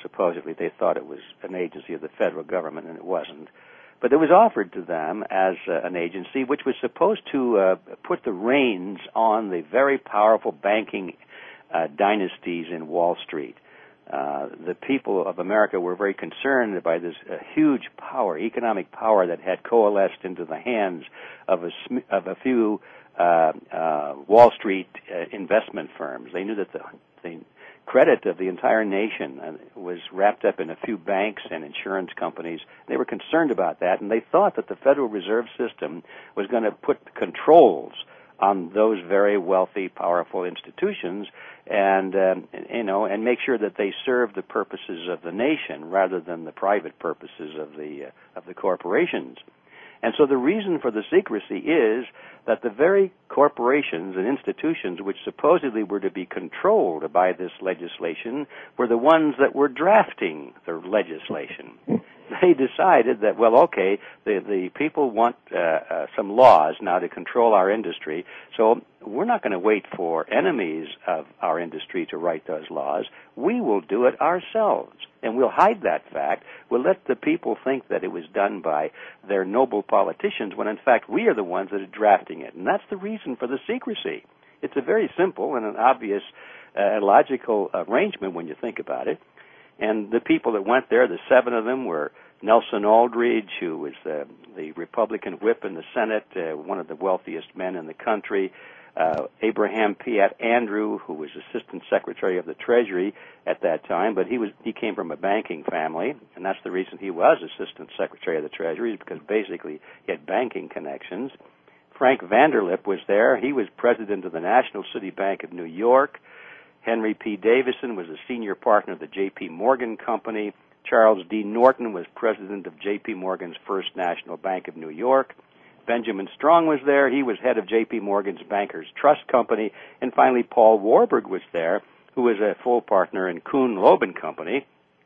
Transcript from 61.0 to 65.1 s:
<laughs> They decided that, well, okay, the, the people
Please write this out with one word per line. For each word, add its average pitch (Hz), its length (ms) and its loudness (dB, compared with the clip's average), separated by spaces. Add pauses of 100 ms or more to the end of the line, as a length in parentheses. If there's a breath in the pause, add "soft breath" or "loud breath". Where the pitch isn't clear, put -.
<laughs> - 140 0 (400 soft breath)
They 180 120 8
decided 135 680 4
that, 101 160 2
well, 117 260 6
okay, 98 360 0 (240 loud breath)
the, 101 160 0
the 92 340 -4
people 147 380 -2